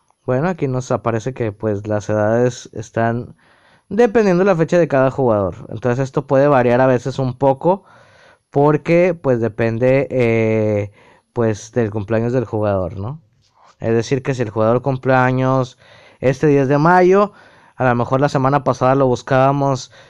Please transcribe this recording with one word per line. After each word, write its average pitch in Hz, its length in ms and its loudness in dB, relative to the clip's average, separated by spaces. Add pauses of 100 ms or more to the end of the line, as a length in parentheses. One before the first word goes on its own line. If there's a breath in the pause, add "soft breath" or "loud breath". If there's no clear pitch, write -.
(260)
Bueno, 127 220 0
aquí 165 200 -4
nos 127 220 -6
aparece 117 440 -4
que, 113 180 -6
pues, 104 360 -6
las 104 200 -4
edades 113 640 -2
están 117 640 -6 (520 soft breath)
dependiendo 202 560 2
de 202 60 4
la 185 60 2
fecha 165 220 0
de 170 80 2
cada 135 240 2
jugador. 107 600 -2
Entonces 120 340 -4
esto 135 220 -6
puede 139 200 2
variar 123 340 4
a 131 60 4
veces 127 320 0
un 131 180 -2
poco 139 460 0 (680 soft breath)
porque, 160 680 2
pues, 127 200 0
depende, 117 720 0
eh, 110 840 0 (400 soft breath)
pues, 113 400 -4
del 113 180 0
cumpleaños 110 420 -2
del 123 120 0
jugador, 101 540 -4
¿no? 127 220 -10 (600 soft breath)
Es 113 120 -2
decir, 117 300 -2
que 135 120 -4
si 123 80 -4
el 107 80 -6
jugador 113 320 0
cumple 131 320 -2
años 127 640 0 (420 soft breath)
este 135 260 0
diez 139 220 2
de 143 100 2
mayo, 185 540 4 (420 soft breath)
a 127 100 -4
lo 127 120 2
mejor 120 240 0
la 143 80 2
semana 139 340 0
pasada 127 320 0
lo 135 140 2
buscábamos 135 840 0 (200 soft breath)